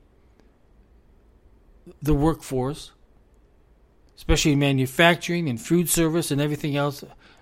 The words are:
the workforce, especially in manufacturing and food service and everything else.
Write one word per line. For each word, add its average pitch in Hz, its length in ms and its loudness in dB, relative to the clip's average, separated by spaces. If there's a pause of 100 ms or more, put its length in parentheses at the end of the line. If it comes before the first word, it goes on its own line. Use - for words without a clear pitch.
(2000)
the 147 120 0
workforce, 143 800 -4 (1200)
especially 156 380 2
in 139 60 2
manufacturing 156 920 2
and 113 120 -6
food 165 280 0
service 165 420 0
and 139 80 0
everything 147 380 -2
else. 143 260 -2 (380)